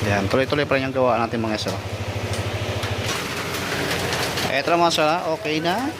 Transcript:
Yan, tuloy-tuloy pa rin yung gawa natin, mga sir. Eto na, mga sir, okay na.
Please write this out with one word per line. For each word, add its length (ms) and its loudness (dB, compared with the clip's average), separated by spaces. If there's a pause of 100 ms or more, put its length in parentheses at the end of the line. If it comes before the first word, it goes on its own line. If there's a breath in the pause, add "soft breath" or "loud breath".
Yan, 240 2
tuloy-tuloy 400 2
pa 80 4
rin 160 0
yung 80 -2
gawa 160 6
natin, 240 0
mga 240 0
sir. 80 -2 (2750)
Eto 160 0
na, 160 6
mga 80 6
sir, 160 4 (240)
okay 320 -2
na. 240 0 (120)